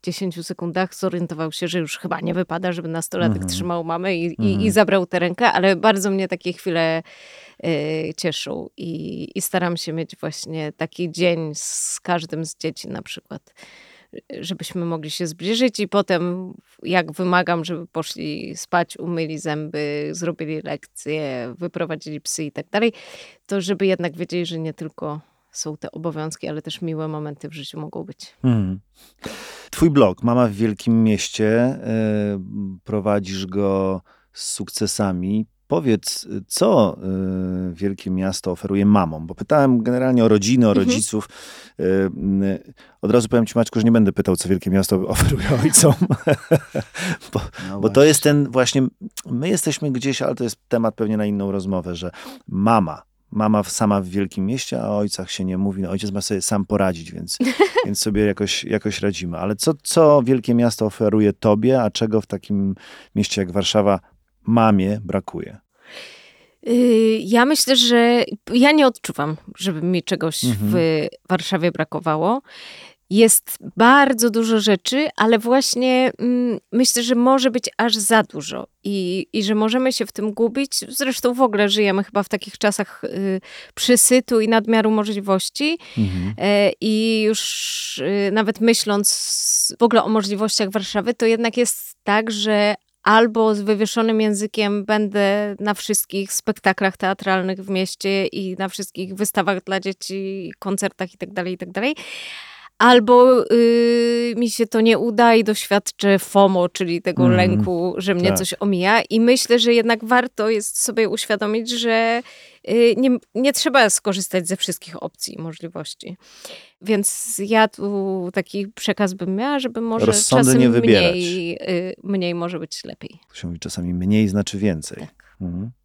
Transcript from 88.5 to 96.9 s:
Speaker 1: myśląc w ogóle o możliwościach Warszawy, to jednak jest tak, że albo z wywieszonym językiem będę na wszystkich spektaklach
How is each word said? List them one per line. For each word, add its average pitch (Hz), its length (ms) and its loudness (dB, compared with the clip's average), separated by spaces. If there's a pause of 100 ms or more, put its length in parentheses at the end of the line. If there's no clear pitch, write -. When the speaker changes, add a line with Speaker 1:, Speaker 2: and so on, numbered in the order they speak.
Speaker 1:
myśląc - 1200 0
w - 40 4
ogóle 226 200 4
o - 60 -2
możliwościach 208 600 -2
Warszawy, 208 420 -4
to 233 120 -2
jednak 226 320 0
jest - 460 -4
tak, 220 280 0
że 208 440 0 (280)
albo 220 520 4
z 208 60 -4
wywieszonym 220 600 0
językiem 208 640 0
będę 208 760 0
na 208 140 -2
wszystkich 196 600 -4
spektaklach 190 640 -2